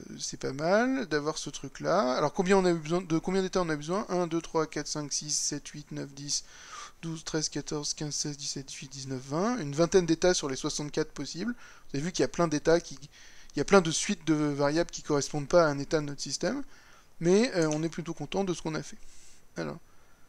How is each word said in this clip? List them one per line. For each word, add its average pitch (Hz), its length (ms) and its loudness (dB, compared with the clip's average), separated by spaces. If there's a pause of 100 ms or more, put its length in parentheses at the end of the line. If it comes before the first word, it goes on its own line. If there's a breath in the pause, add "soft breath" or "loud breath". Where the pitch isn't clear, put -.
(200)
c'est - 200 -8
pas 135 140 -4
mal 214 540 2
d'avoir 151 300 0
ce - 120 -6
truc-là. 160 640 0
Alors - 160 2
combien 196 260 4
on 190 60 6
a 180 60 6
eu 170 60 4
besoin, 165 260 0
de 165 160 2
combien 185 240 2
d'états 185 200 0
on 170 80 0
a 156 60 0
besoin ? 165 340 -2
Un, 180 180 2
deux, 165 120 0
trois, 160 280 -2
quatre, 151 200 -6
cinq, 147 240 -6
six, 147 200 -4
sept, - 380 -2
huit, 147 220 -12
neuf, 143 220 -8
dix, 143 320 -6 (560 loud breath)
douze, 160 240 -8
treize, 156 240 -2
quatorze, 147 440 -6
quinze, 147 220 -6
seize, 147 220 -6
dix-sept, 139 300 -8
dix-huit, - 220 -14
dix-neuf, 135 320 -8
vingt. 170 360 0
Une 143 160 -4
vingtaine 170 320 4
d'états 165 280 4
sur 156 140 -2
les 131 80 -2
soixante-quatre 151 560 -2
possibles. 165 420 -6
Vous - 440 -10
avez 143 80 -2
vu 180 60 -4
qu'il - 100 2
y 135 40 4
a 123 40 2
plein 175 180 2
d'états 160 320 4
qui, - 220 -12
il - 580 -12
y - 20 4
a 139 40 0
plein 196 160 8
de 165 100 2
suites - 340 -2
de 165 80 6
variables 151 580 2
qui - 100 -10
correspondent 143 480 0
pas 175 160 8
à - 20 4
un 143 120 0
état 151 200 0
de 147 60 -2
notre 143 160 -8
système. 208 420 -2 (560 soft breath)
Mais, 202 360 6
euh, 160 140 4
on 151 140 -2
est 165 60 0
plutôt 165 240 -6
content 185 320 -2
de 180 80 0
ce - 80 -10
qu'on 160 140 -4
a 151 80 -6
fait. - 140 -14 (600 soft breath)
Alors, 160 220 -6 (500 soft breath)